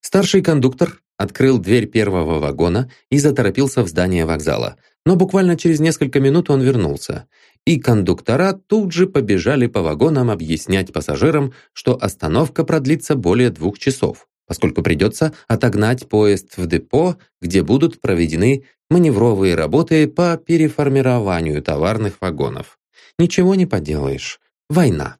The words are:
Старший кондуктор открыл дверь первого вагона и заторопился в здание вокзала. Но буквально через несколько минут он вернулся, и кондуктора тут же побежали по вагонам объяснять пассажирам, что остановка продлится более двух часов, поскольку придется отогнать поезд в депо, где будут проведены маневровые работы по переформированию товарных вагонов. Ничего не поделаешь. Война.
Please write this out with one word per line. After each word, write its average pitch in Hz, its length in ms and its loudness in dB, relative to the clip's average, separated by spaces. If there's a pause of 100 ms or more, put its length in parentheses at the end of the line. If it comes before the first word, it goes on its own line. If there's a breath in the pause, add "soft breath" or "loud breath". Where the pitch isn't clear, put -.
Старший 190 420 0
кондуктор 135 580 0 (160)
открыл 123 420 0
дверь 104 280 0
первого 92 520 -2
вагона 85 520 -2 (200 loud breath)
и 139 80 2
заторопился 135 640 0
в 92 60 -2
здание 90 360 0
вокзала. 73 520 -4 (300)
Но 185 100 4
буквально 185 400 2
через 156 240 0
несколько 151 380 0
минут 139 300 2
он 135 140 2
вернулся, 104 640 -2 (400 soft breath)
и 165 120 2
кондуктора 120 760 0
тут 196 380 -2
же 175 140 2
побежали 120 600 0
по 104 160 -2
вагонам 120 480 0
объяснять 87 640 -4
пассажирам, 101 600 -2 (200 loud breath)
что - 280 -2
остановка 104 640 -2
продлится 151 500 -2
более 117 360 2
двух - 280 -6
часов, - 480 -4 (200)
поскольку 80 360 -2
придется 101 500 0 (140)
отогнать 113 600 0
поезд 104 480 0
в 90 100 -4
депо, 139 500 0 (260 soft breath)
где 90 200 0
будут 143 380 0
проведены 92 640 0 (260 soft breath)
маневровые 110 640 2
работы 151 540 2
по 170 280 0
переформированию 131 1300 0
товарных 92 580 -4
вагонов. 69 580 -6 (400 soft breath)
Ничего 180 360 2
не 185 120 2
поделаешь. 73 720 -6 (280)
Война. 127 520 0